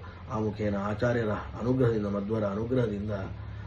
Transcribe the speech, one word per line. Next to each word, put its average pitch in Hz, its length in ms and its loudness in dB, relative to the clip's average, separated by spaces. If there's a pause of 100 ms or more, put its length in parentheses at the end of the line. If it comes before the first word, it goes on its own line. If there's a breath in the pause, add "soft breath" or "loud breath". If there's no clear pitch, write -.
(320 loud breath)
ಆ 113 80 -2
ಮುಖೇನ 104 360 0
ಆಚಾರ್ಯರ 107 540 2
ಅನುಗ್ರಹದಿಂದ, 113 760 2
ಮಧ್ವರ 101 380 0
ಅನುಗ್ರಹದಿಂದ, 107 680 0 (560 loud breath)